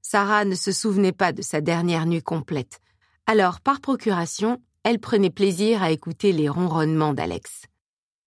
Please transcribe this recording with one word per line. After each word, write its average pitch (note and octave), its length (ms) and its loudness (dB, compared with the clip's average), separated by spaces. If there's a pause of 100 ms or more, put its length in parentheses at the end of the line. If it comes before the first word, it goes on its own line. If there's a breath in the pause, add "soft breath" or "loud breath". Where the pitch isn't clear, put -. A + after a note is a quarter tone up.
Sarah G#3 420 2
ne F#3+ 100 0
se F#3 160 -4
souvenait F#3+ 400 2
pas F3+ 220 0
de - 100 -10
sa D3+ 180 -4
dernière E3+ 460 0
nuit E3+ 160 0
complète. D#3 580 -6 (460)
Alors, G3 340 2
par C#4 200 0
procuration, A3 800 -2 (220)
elle A3+ 160 0
prenait G3+ 300 2
plaisir G3 520 2
à E3 80 2
écouter E3+ 420 0
les D3+ 160 2
ronronnements D#3 640 0
d'Alex. - 500 -6 (640)